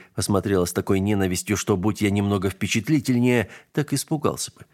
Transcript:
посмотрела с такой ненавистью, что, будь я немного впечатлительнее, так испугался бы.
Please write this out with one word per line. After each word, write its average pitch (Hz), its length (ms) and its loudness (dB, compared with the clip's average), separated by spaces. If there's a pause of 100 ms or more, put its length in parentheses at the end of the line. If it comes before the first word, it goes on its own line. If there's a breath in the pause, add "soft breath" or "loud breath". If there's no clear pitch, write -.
(140 loud breath)
посмотрела 92 520 0
с - 60 -6
такой 98 280 0
ненавистью, 95 560 0
что, 107 200 0
будь 98 260 -2
я 104 80 2
немного 101 400 0
впечатлительнее, 120 1000 0 (240 loud breath)
так 147 200 -2
испугался - 600 -4
бы. - 220 -20